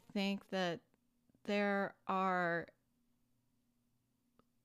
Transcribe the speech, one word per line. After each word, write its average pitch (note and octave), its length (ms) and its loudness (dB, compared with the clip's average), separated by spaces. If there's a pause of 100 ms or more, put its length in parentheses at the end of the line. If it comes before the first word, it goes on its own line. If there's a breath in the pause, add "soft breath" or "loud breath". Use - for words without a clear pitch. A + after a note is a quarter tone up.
(140)
think G3 360 -2
that F#3 300 0 (640)
there G3+ 500 0 (140)
are, F3+ 600 0 (2000)